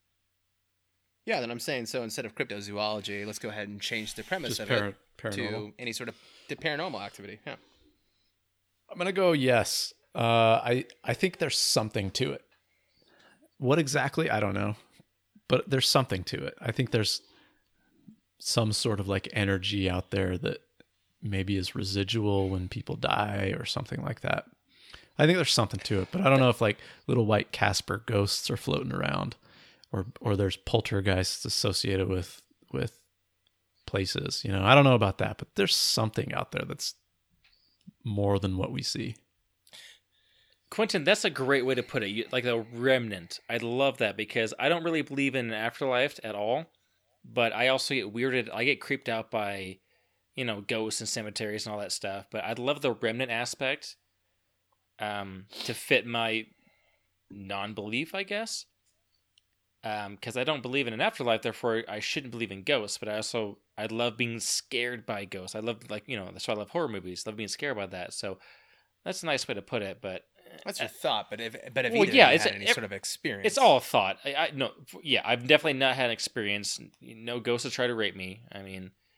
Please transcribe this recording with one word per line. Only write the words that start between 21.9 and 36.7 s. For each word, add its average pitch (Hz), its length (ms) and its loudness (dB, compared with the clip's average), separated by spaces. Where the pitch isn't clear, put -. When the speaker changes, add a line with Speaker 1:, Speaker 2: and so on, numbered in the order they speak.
Speaker 2:
when 92 180 -2
people - 300 -6
die 101 600 0
or - 60 -6
something - 400 -4
like - 160 -4
that. - 240 0
I 147 80 8
think 175 120 6
there's 160 160 2
something 104 320 2
to 98 160 2
it, - 100 -4
but 180 80 -2
I 185 100 4
don't 135 120 8
know 127 80 8
if, 113 100 2
like, 107 180 4
little 117 180 4
white 104 280 4
Casper 101 520 0
ghosts 101 460 2
are - 60 0
floating - 340 -2
around - 460 -2
or, 98 140 -2
or 101 160 2
there's 95 220 2
poltergeists 98 880 2
associated 98 640 0
with, 90 320 -4
with - 260 -4
places, - 580 -4
you 113 80 -4
know. 95 120 0
I 117 120 8
don't 143 80 10
know 135 120 8
about 107 240 2
that, - 180 -2
but - 180 -12
there's 196 200 4
something - 580 0
out - 180 -4
there - 160 -4
that's - 280 -6